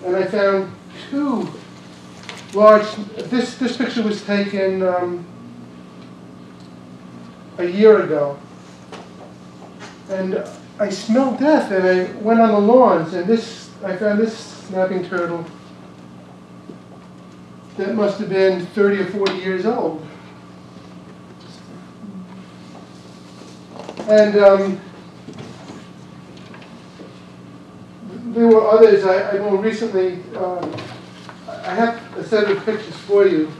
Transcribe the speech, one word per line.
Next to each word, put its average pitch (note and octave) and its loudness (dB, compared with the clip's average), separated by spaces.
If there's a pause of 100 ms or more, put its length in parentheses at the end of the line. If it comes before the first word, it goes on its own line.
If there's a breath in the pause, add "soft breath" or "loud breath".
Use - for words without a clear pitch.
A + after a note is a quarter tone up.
and F3+ -2
I F#3 0
found G3 0 (380)
two C4 -4 (1040)
large. G#3+ 6 (460)
This, A#3+ -4
this B3 -4
picture A#3 -4
was G#3 -4
taken, G3 -2
um, F3 -2 (2250)
a F3 -2
year G3 6
ago, C#3+ -4 (1700)
and F#3+ -4 (320)
I G3+ 0
smelled B3 0
death, C4+ 2
and F#3+ 0
I F3+ 2 (100)
went A3+ 4
on A3 6
the G#3 2
lawns, G3+ 4
and F3+ -4
this, - -2 (120)
I F#3 -6
found G#3 0
this A3+ -2
snapping F#3 -6
turtle E3+ -4 (2250)
that G3+ -4
must G3+ 0
have F#3 -6
been F#3+ 2
thirty G3+ 0
or F3 -2
forty F#3+ -4
years F#3 -6
old. D#3+ -4 (4000)
And, G#3 4
um, G3 4 (3500)
there A#3 4
were A3 8
others. G#3+ 8
I, F#3+ 0
I G3 -2
more G3+ 0
recently, F#3+ -2 (140)
um, F3+ -6 (720)
I - -10
have A#3 -4
a E3+ -10
set G#3 0
of G3 -2
pictures E3 -6
for G3+ 2
you D#3 2